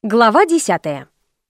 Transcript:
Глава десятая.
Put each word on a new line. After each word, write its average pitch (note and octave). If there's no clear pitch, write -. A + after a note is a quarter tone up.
Глава A3+
десятая. E3+